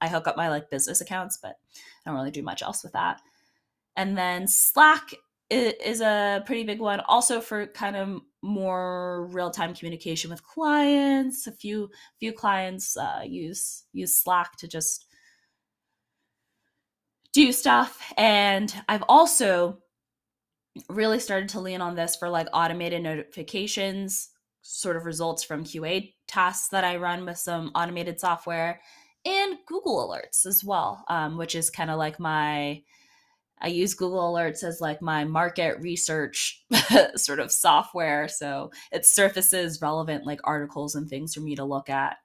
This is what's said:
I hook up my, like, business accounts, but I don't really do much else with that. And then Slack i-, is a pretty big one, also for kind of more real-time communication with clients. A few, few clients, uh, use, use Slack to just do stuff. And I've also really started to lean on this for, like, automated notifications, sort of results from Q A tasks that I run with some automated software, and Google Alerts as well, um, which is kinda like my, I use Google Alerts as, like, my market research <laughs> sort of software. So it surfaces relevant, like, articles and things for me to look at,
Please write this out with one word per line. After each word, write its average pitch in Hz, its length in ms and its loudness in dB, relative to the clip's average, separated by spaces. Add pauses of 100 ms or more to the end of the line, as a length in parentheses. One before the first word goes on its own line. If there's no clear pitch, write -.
I 165 80 -2
hook 165 180 -2
up 156 100 0
my, 165 120 0
like, 151 220 -2
business 143 300 -2
accounts, 185 360 -6
but - 220 -14 (160)
I - 360 -16
don't 143 60 -6
really 135 140 -4
do 143 120 -8
much - 200 -8
else - 200 -6
with - 120 -16
that. - 260 -2 (760)
And 196 200 -2
then 180 320 -2
Slack - 680 6 (360)
i-, 233 240 2 (100)
is 220 160 -4
a 202 460 2
pretty 233 180 -4
big 214 160 -6
one, 202 200 0
also 240 400 4
for 208 260 -6
kind 202 300 -6
of 196 240 -4 (200)
more 180 840 -2
real-time 180 480 -4
communication 165 560 -8
with 170 120 -14
clients. 285 1040 2
A 208 60 -10
few, 208 380 -6 (280)
few 220 140 -4
clients, 190 640 0
uh, - 260 -4
use, - 680 -8
use 185 240 0
Slack 175 420 2
to 170 100 -14
just - 380 -4 (2250)
do 269 200 8
stuff. 247 640 2
And 202 580 4 (140)
I've 208 200 0
also 196 720 6 (1120)
really 220 300 2
started 196 320 -2
to 196 100 -6
lean 185 220 -6
on 175 120 -4
this 170 220 -2
for, 175 140 -4
like, 165 240 0
automated 170 480 0
notifications, 190 1300 -6 (360)
sort 175 300 -4
of 165 80 -6
results 165 400 -4
from 156 180 -6
Q 156 220 -10
A 190 300 -4 (120)
tasks 185 440 0
that 190 140 2
I 180 120 0
run 180 300 -4
with 170 100 -8
some 165 380 -4
automated 170 440 -2
software, 170 640 -2 (460)
and 392 400 0
Google 196 420 -2
Alerts - 380 -2
as 202 180 -2
well, 196 440 -2
um, 160 280 -2
which 165 180 -6
is 165 140 -2
kinda 160 280 -4
like 156 220 -4
my, 151 640 -2 (800)
I - 80 -4
use 175 240 0
Google 180 400 0
Alerts 165 320 -2
as, 170 160 -6
like, 151 220 -4
my 156 220 -2
market 165 560 0
research 160 920 -4
<laughs> - 440 6
sort 143 240 0
of - 120 -2
software. 156 760 4
So 143 460 -6 (180)
it 170 140 -2
surfaces 185 800 4
relevant, 156 420 -2
like, 143 200 -6
articles 147 500 -2
and 147 140 -6
things 143 260 -8
for 151 60 -8
me 151 160 -6
to 139 80 -6
look 139 260 -4
at, 135 340 -2